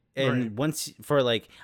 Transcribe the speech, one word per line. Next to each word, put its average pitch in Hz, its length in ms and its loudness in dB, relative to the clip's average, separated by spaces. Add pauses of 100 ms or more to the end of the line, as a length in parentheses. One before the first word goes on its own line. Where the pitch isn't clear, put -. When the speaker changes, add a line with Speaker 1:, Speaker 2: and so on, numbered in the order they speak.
(140)
Speaker 1:
And 127 280 0
Speaker 2:
Right. 113 100 -4
Speaker 1:
once, 143 400 -2 (100)
for, 143 200 4
like, 117 260 0 (160)